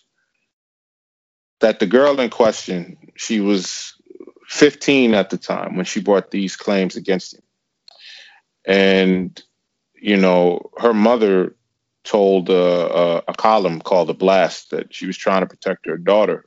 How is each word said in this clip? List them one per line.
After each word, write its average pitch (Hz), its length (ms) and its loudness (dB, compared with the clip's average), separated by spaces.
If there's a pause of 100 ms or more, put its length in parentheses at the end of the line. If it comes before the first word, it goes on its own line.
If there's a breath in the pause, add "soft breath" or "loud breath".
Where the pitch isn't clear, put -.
(1600)
that 110 200 0
the 107 80 0
girl 135 340 2
in 117 80 -2
question, 92 680 -2 (200)
she 110 240 -4
was 98 540 -4 (520)
fifteen 139 680 2
at 95 160 0
the 90 60 -4
time 92 380 -8
when 90 100 -4
she - 140 -8
brought 98 300 0
these 98 260 -6
claims 95 400 -4
against 90 380 -6
him. - 80 -20 (1200 loud breath)
And, 95 800 2 (520)
you 104 220 0
know, 90 600 2
her 117 160 2
mother 104 600 2 (480)
told, 98 480 2
uh, 90 340 2
uh, 85 420 0
a 87 60 -8
column 95 480 0
called 87 280 0
The 80 40 -6
Blast 92 560 0
that - 240 -10
she - 140 -12
was 92 100 -10
trying 95 240 -2
to 90 60 -4
protect - 400 -8
her 82 100 -6
daughter 95 500 0